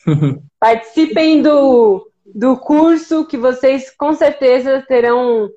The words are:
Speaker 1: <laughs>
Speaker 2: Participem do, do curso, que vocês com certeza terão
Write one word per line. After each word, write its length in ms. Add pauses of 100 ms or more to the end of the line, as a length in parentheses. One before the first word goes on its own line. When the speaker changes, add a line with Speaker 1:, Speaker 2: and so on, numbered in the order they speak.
Speaker 1:
<laughs> 380 (160)
Speaker 2:
Participem 840
do, 680 (260)
do 220
curso, 680
que 120
vocês 600
com 160
certeza 760
terão 680